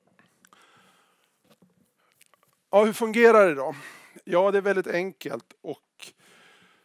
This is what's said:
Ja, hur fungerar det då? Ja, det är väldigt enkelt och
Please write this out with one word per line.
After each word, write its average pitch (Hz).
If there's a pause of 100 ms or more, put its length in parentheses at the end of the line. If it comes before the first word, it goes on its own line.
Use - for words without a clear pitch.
(2750)
Ja, 208
hur 214
fungerar 226
det 151
då? 139 (480)
Ja, 190
det 202
är 196
väldigt 190
enkelt 180
och - (720)